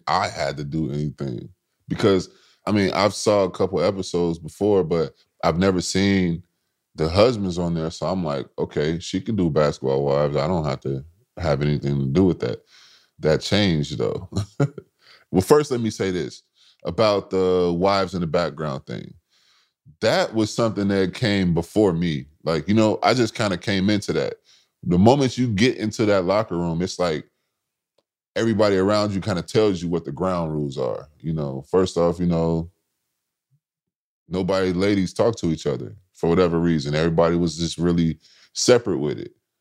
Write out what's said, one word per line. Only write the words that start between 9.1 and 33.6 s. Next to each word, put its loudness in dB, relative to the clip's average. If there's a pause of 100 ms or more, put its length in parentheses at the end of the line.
can -6
do 2
Basketball 0
Wives. 0
I 0
don't 0
have -4
to -6 (340)
have -2
anything -2
to -2
do 2
with 2
that." -6 (540)
That 2
changed, 0
though. -4 (320)
<laughs> 0 (640)
Well, 2
first, 4
let -2
me -2
say -4
this -6 (420)
about 0
the 2
wives 0
in -4
the -2
background -4
thing. -12 (880)
That 0
was 0
something 0
that 0
came 0
before 2
me. -2 (180)
Like, -2
you 2
know, 2
I 6
just 0
kinda -2
came 0
into -2
that. -2 (480)
The 0
moment 4
you -2
get 2
into -2
that 4
locker 0
room, -2
it's -4
like -2 (1080)
everybody 2
around 2
you -4
kinda -4
tells 0
you -4
what -4
the -10
ground -2
rules -4
are. -4 (120)
You -6
know, -6
first 2
off, 2
you -2
know, 0 (1600)